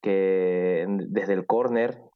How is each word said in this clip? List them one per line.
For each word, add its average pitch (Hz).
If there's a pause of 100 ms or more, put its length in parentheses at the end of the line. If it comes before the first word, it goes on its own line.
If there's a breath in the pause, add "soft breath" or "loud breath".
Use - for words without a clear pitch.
que, 92 (240)
desde 98
el 92
córner, 117 (160)